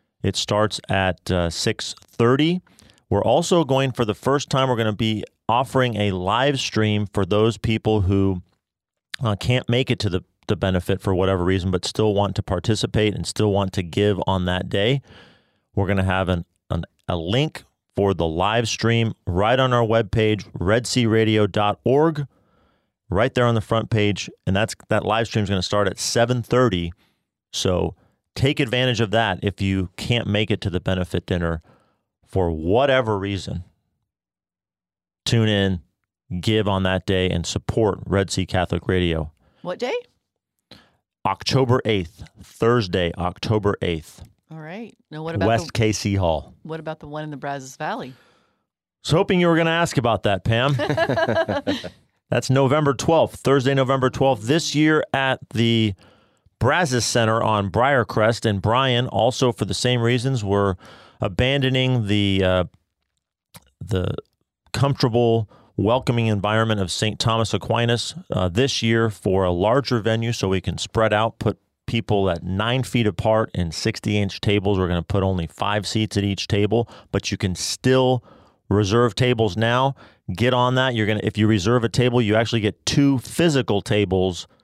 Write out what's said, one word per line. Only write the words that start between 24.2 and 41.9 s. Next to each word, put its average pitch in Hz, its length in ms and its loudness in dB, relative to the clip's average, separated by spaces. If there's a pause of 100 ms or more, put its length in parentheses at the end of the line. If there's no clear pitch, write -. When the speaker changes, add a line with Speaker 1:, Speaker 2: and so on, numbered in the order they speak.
Speaker 1:
And 95 80 2
that's, 110 180 0 (140)
that 107 160 0
live 110 240 0
stream 107 160 -2
is 92 40 -2
gonna 98 140 -2
start 104 240 0
at 95 140 -4
seven 120 420 0
thirty. 92 500 0 (600)
So 87 420 -2 (400)
take 139 260 0
advantage 123 400 0
of 104 120 -2
that 107 300 2
if 101 200 -4
you 95 340 -2
can't - 300 -2
make 104 240 0
it 104 120 -2
to 98 80 -4
the 87 100 -4
benefit 92 440 -4
dinner 85 380 -4 (640)
for 90 240 -2
whatever 110 680 0
reason. 95 460 -6 (1600)
Tune 113 240 2
in, 98 320 2 (600)
give 107 280 0
on 95 140 0
that 92 240 -2
day, 92 240 0
and 87 160 -2
support - 600 -2
Red 98 240 0
Sea 95 160 -2
Catholic 87 420 -2
Radio. 85 440 -2 (300)
Speaker 2:
What 180 160 -10
day? 247 160 -4 (1300)
Speaker 1:
October 123 600 0
eighth, 101 400 -2 (180)